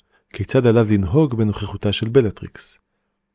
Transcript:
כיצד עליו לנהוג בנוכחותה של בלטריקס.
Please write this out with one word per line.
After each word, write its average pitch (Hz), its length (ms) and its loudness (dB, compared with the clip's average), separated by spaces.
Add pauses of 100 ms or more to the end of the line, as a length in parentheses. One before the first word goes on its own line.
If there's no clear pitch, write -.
(320)
כיצד 123 340 -2
עליו 113 240 4
לנהוג 110 480 0
בנוכחותה 101 540 -4
של 110 160 -4
בלטריקס. 113 720 -2 (560)